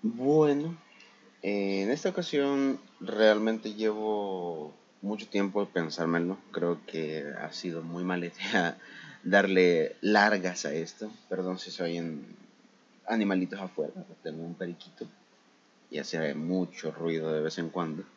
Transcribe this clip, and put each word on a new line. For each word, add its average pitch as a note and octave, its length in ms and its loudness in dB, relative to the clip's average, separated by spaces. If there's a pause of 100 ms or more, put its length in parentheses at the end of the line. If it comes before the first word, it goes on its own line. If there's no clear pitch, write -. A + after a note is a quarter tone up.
Bueno, D3 760 4 (640)
eh, G2 400 2
en G2+ 80 0
esta D3+ 180 0
ocasión C#3 720 0 (200)
realmente G#2+ 760 4
llevo G2+ 960 -2 (300)
mucho G#2 260 -6
tiempo G2+ 320 0
de F#2+ 100 -2
pensármelo. E2+ 680 0 (140)
Creo F2 340 0
que D#2 360 -6 (160)
ha D#2 140 -8
sido E2 300 -6
muy E2+ 200 -6
mala F2+ 240 -2
idea - 520 -2 (220)
<laughs> - 240 -20
darle F#2 760 6
largas G2+ 640 4
a D2 80 -2
esto. E2 380 -6 (180)
Perdón F#2 300 -2
si F#2 120 -12
se F2+ 120 -8
oyen E2+ 420 -4 (840)
animalitos G2 540 0
afuera, F2+ 320 -6 (300)
tengo D#2+ 200 -8
un E2+ 120 -10
periquito - 520 -10 (840)
y - 80 -6
hace D2 360 -4
mucho E2+ 580 -2
ruido D#2+ 400 -2
de D#2 100 0
vez D#2+ 160 -4
en E2 100 -4
cuando. D#2+ 360 -4 (120)